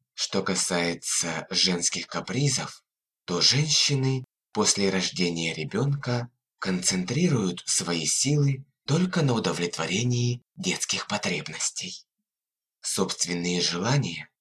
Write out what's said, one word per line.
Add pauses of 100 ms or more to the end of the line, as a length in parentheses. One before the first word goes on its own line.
(140)
Что
касается
женских
капризов, (400)
то
женщины (280)
после
рождения
ребенка (280)
концентрируют
свои
силы (180)
только
на
удовлетворении (140)
детских
потребностей. (760)
Собственные
желания (120)